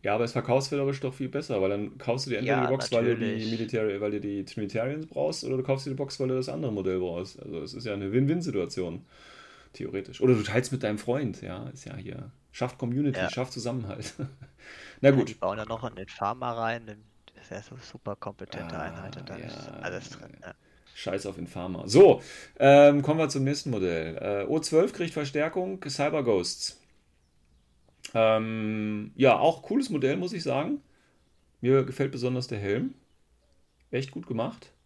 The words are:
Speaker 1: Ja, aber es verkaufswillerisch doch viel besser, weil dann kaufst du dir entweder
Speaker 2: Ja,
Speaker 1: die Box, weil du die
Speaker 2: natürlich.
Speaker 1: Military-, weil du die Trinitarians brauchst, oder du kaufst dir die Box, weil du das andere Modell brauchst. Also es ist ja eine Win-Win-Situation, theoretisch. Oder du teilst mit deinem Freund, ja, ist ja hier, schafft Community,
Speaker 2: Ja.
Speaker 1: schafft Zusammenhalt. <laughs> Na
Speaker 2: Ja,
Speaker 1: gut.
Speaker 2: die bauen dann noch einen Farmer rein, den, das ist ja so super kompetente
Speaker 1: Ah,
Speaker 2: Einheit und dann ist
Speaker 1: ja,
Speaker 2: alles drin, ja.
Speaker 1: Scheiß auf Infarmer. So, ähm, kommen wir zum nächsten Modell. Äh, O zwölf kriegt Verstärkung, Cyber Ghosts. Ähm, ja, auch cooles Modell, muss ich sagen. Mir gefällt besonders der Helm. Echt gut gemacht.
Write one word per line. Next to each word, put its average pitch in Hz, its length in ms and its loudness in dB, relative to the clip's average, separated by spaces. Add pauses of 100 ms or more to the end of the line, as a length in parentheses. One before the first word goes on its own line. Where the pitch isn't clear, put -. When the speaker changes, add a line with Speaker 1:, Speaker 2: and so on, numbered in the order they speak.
Speaker 1:
Ja, 104 120 2
aber 117 100 2
es 113 80 -4
verkaufswillerisch 135 680 0
doch 131 140 -4
viel 131 140 -6
besser, 127 340 -2
weil 95 80 4
dann 104 280 -4
kaufst 131 280 -2
du 131 40 -6
dir 110 80 0
entweder 120 200 2
Speaker 2:
Ja, - 20 2
Speaker 1:
die 131 60 2
Box, 131 260 0
weil 117 120 4
du 120 120 4
die 110 80 -2 (120)
Speaker 2:
natürlich. 110 100 -4
Speaker 1:
Military-, 110 540 -2
weil 104 120 0
du 104 80 -2
die 101 240 -4
Trinitarians 117 640 -4
brauchst, 151 380 -2
oder 127 120 -2
du 131 60 -2
kaufst 135 240 -2
dir 135 40 -6
die 135 60 -4
Box, 139 240 -6
weil 131 80 0
du 131 80 0
das 127 120 -2
andere 139 240 -4
Modell 95 260 0
brauchst. 90 420 -6
Also 80 200 -10
es - 140 -10
ist 120 120 -10
ja 104 80 -4
eine 98 180 -4
Win-Win-Situation, 113 920 0 (680)
theoretisch. - 460 -8
Oder 127 140 8
du 107 80 2
teilst 120 300 0
mit 127 100 -4
deinem 107 160 -2
Freund, 120 440 -2
ja, 98 280 -10
ist - 160 -18
ja - 100 -12
hier, - 340 -12 (220)
schafft - 260 -4
Community, 127 500 0
Speaker 2:
Ja. - 20 -2
Speaker 1:
schafft 127 220 -4
Zusammenhalt. 113 680 -6
<laughs> - 840 -14
Na 135 100 10
Speaker 2:
Ja, - 0 -
Speaker 1:
gut. 131 120 6
Speaker 2:
die 110 100 -6
bauen 98 240 -2
dann 107 100 -8
noch 113 160 -6
einen 98 240 -10
Farmer 120 500 -4
rein, 113 280 -4
den, 107 180 -18 (300)
das - 100 -20
ist - 60 -20
ja 98 120 -12
so - 140 -18
super - 400 -10
kompetente 90 600 -10
Speaker 1:
Ah, - 20 -6
Speaker 2:
Einheit 87 360 -10
und - 140 -14
dann 87 140 -12
ist - 260 -14
Speaker 1:
ja, - 100 -14
Speaker 2:
alles 90 300 -10
drin, - 320 -18
ja. 92 120 -16 (400)
Speaker 1:
Scheiß 95 320 -6
auf 92 120 -8
Infarmer. 87 500 -8
So, 147 340 10 (360)
ähm, 143 440 10
kommen 151 180 2
wir 151 80 2
zum 139 160 -2
nächsten 139 260 -2
Modell. 85 480 -2
Äh, 101 300 -2
O 160 120 2
zwölf 156 320 4
kriegt 170 220 -4
Verstärkung, 160 760 -4
Cyber 147 360 0
Ghosts. - 560 0 (1300)
Ähm, 110 1040 0
ja, 123 220 6
auch 160 240 2
cooles 254 280 -2
Modell, 139 260 0
muss 180 160 -6
ich 170 100 -6
sagen. 160 380 -2 (800)
Mir 131 240 4
gefällt 135 280 -4
besonders 123 360 -4
der 110 120 -4
Helm. 107 340 -2 (960)
Echt 135 180 -4
gut - 160 -10
gemacht. 120 460 -6 (140)